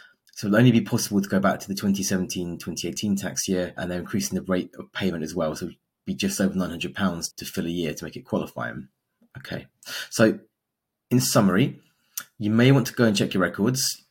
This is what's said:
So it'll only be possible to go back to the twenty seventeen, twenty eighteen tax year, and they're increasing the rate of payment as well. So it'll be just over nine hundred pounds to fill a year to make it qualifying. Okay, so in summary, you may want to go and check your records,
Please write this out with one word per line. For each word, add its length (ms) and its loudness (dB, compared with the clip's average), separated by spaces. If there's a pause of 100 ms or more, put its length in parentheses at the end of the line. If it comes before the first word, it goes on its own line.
(320)
So 160 -6
it'll 100 4
only 140 8
be 80 4
possible 420 0
to 60 -4
go 140 2
back 180 2
to 80 -12
the 80 -4
twenty 280 0
seventeen, 540 -4
twenty 300 -8
eighteen 300 -2
tax 320 -4
year, 260 0
and 160 -6
they're 80 -4
increasing 360 -4
the 80 -2
rate 360 -2
of 140 -18
payment 320 -2
as 100 -8
well. 200 -2
So 100 -8
it'll 120 -12 (280)
be 100 -6
just 240 -2
over 160 2
nine 140 0
hundred 260 -6
pounds 380 -2
to 100 -16
fill 220 -6
a 40 -2
year 240 -2
to 120 -10
make 100 -12
it 80 -14
qualifying. 640 -6 (520)
Okay, 280 -10 (420)
so 300 4 (720)
in 80 4
summary, 640 2 (560)
you 120 -2
may 220 6
want 160 4
to 60 -8
go 100 2
and 140 4
check 160 0
your 100 2
records, 680 0